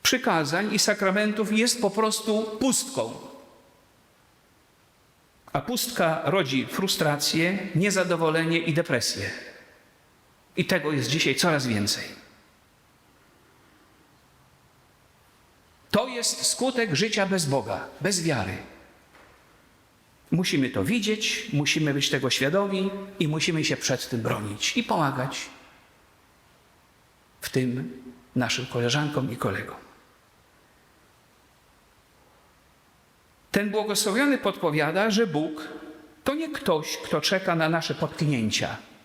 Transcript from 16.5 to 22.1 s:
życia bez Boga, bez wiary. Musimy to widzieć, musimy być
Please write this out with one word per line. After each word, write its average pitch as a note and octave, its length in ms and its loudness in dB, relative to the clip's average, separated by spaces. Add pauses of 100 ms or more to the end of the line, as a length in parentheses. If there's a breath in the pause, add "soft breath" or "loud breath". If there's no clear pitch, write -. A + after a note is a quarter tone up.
życia G3+ 320 2
bez F3+ 200 0
Boga, A2 420 -2 (120)
bez E3+ 220 0
wiary. G#2+ 340 0 (1800)
Musimy F3+ 340 2
to G2 140 0
widzieć, G#3+ 680 0
musimy D3 420 2
być C#3+ 160 0